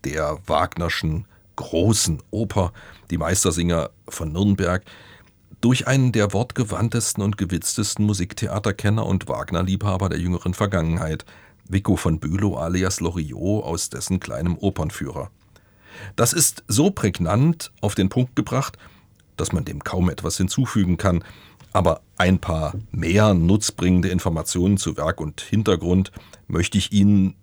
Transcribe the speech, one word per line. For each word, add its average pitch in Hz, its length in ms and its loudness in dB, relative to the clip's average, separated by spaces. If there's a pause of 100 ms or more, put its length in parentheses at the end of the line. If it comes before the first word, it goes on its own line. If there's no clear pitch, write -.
der 76 420 -2
Wagnerschen 82 800 -2 (300)
großen 90 720 0
Oper, 98 420 -2 (380)
die 85 80 -2
Meistersinger 85 720 0 (180)
von 80 240 -8
Nürnberg, 95 520 0 (760)
durch 127 280 2
einen 127 240 2
der 104 200 2
wortgewandtesten 107 920 -2
und 104 120 0
gewitztesten 95 720 -2
Musiktheaterkenner 104 960 -2
und 95 240 -2
Wagner-Liebhaber 95 800 -2
der 78 120 -2
jüngeren 90 340 -2
Vergangenheit, 82 720 -2 (440)
Vico 98 280 2
von 80 240 0
Bülow 92 360 0
alias 90 440 -2
Loriot 87 640 -2
aus 82 260 -6
dessen 92 300 -2
kleinem 80 360 -4
Opernführer. 76 760 -4 (840)
Das - 180 2
ist - 360 0
so 151 240 4
prägnant 107 880 0
auf 107 160 -2
den 98 120 2
Punkt 123 280 0
gebracht, 127 420 -2 (580)
dass - 140 -4
man 87 140 -2
dem - 180 -8
kaum 90 280 0
etwas - 260 -6
hinzufügen 92 600 0
kann, 90 280 0 (480)
aber 87 300 2 (140)
ein 92 220 4
paar 80 360 -2 (180)
mehr 98 420 4
nutzbringende 90 760 4
Informationen 87 680 0
zu - 180 -4
Werk 78 240 -2
und 78 200 -8
Hintergrund 95 720 2 (340)
möchte 90 320 0
ich - 140 -2
Ihnen 101 500 4